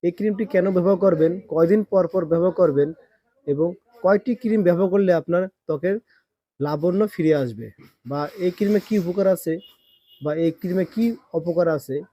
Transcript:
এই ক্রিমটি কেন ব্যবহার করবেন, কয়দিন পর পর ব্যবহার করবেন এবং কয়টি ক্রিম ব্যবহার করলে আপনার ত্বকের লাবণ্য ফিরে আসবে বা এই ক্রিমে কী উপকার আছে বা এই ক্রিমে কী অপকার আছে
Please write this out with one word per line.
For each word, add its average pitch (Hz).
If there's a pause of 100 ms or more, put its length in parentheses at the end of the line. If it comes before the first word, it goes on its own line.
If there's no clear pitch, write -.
এই 170
ক্রিমটি 208
কেন 185
ব্যবহার 180
করবেন, 165 (160)
কয়দিন 170 (100)
পর 185
পর 185
ব্যবহার 170
করবেন 143 (580)
এবং 147 (340)
কয়টি 202
ক্রিম 220
ব্যবহার 175
করলে 196
আপনার 170 (240)
ত্বকের 170 (640)
লাবণ্য 156 (140)
ফিরে 156 (100)
আসবে 113 (440)
বা 143 (240)
এই 180
ক্রিমে 208
কী -
উপকার 185
আছে 170 (680)
বা 147 (120)
এই 165 (100)
ক্রিমে 180 (100)
কী 226 (280)
অপকার 165 (100)
আছে 139 (160)